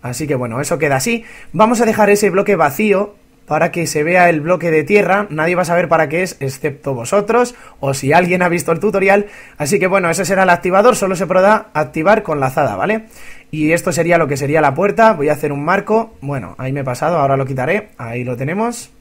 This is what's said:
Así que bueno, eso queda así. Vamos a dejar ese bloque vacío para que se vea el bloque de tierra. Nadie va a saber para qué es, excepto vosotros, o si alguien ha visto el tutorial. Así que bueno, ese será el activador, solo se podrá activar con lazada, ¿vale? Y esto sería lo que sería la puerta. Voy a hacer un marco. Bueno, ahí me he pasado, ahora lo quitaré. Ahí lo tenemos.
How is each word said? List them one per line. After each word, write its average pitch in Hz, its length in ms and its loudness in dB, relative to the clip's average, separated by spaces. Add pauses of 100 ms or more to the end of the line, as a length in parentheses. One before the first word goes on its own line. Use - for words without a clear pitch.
Así 127 260 -8
que 139 80 0
bueno, 123 260 -4
eso 156 180 -4
queda 143 180 0
así. 226 280 -2 (280)
Vamos 220 280 2
a 240 40 2
dejar 214 260 2
ese 202 200 2
bloque 196 260 0
vacío 190 580 0 (320)
para 156 240 0
que 165 160 -4
se 151 160 -2
vea 175 280 4
el 156 100 0
bloque 170 300 0
de 156 120 2
tierra. 202 480 2
Nadie 156 240 -2
va 175 80 0
a 175 40 -2
saber 170 220 0
para 160 200 2
qué 160 140 -2
es, 185 180 -6
excepto 139 540 -6
vosotros, 208 600 0 (260)
o 135 120 -2
si 135 200 -2
alguien 175 280 2
ha 180 80 0
visto 165 240 -2
el 160 80 -2
tutorial. 196 460 2 (320)
Así 151 200 0
que 185 100 0
bueno, 180 200 0
ese 170 160 -2
será 190 200 2
el 185 60 4
activador, 190 460 4
solo 190 180 -2
se 180 120 -4
podrá 185 480 2
activar 160 480 0
con 151 180 -4
lazada, 131 360 0
¿vale? 214 300 -2 (440)
Y 156 220 0
esto 170 200 -2
sería 170 240 2
lo 165 100 2
que 139 100 -4
sería 147 240 0
la 139 140 2
puerta. 208 380 2
Voy 151 160 0
a 147 60 2
hacer 143 180 -4
un 143 120 -8
marco. 208 560 -2
Bueno, 135 380 -8
ahí 131 140 -6
me 143 80 -4
he 135 40 -6
pasado, 151 340 -2
ahora 139 180 2
lo - 100 -2
quitaré. 139 520 -4
Ahí 120 260 -8
lo 123 120 -6
tenemos. 190 540 -6 (100)